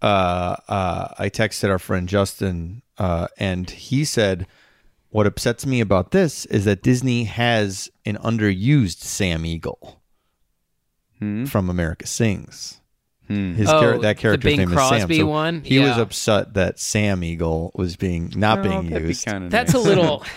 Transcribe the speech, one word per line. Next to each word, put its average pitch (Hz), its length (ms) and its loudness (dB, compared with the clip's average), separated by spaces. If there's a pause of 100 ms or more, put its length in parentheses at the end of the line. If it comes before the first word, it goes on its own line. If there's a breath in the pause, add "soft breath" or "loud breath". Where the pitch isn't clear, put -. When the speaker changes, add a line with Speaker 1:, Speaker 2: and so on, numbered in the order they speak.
Speaker 1:
Uh, 92 540 2 (100)
uh, 90 500 -2
I 98 140 -4
texted 107 400 0
our 95 80 2
friend 90 300 -4
Justin, 98 760 -2 (160)
uh, 87 300 0 (100)
and 92 320 -4
he - 340 -2
said, 95 440 0 (600 soft breath)
"What 107 180 2
upsets - 360 -2
me 131 160 0
about 95 300 2
this 185 360 2
is - 180 0
that 101 180 2
Disney 123 420 2
has 110 640 0 (160)
an 104 120 -4
underused 107 840 2
Sam 82 480 -2
Eagle - 540 -8 (1200)
Speaker 2:
Hmm? 104 240 -4
Speaker 1:
from 101 260 -2
America 85 380 -4
Sings." - 720 -4 (480)
Speaker 2:
Hmm. 98 260 -2
Speaker 1:
His 104 140 2
Speaker 3:
Oh, 156 120 4
Speaker 1:
char-, 120 180 4
that 107 180 0
Speaker 3:
the - 60 -20
Speaker 1:
character's 117 280 2
Speaker 3:
Bing 147 100 2
Speaker 1:
name 90 120 2
is - 60 2
Sam. 135 100 4
Speaker 3:
Crosby 135 300 2
Speaker 1:
So 156 80 4
Speaker 3:
one? 156 380 -2
Speaker 1:
he 131 160 4
was 139 160 4
Speaker 3:
Yeah. 120 60 2
Speaker 1:
upset 104 520 0
that 90 240 0
Sam 101 460 0
Eagle 82 500 -2
was 90 220 -4
being, 85 400 -4
not 104 240 2
Speaker 2:
Oh, - 20 -4
Speaker 1:
being 95 280 -2
Speaker 2:
that'd 82 120 -4
be 80 60 -2
Speaker 1:
used. 85 160 -4
Speaker 2:
kinda 95 240 -6
Speaker 3:
That's 214 260 2
Speaker 2:
nice. 247 100 2
Speaker 3:
a 202 40 4
little 175 340 2 (140 loud breath)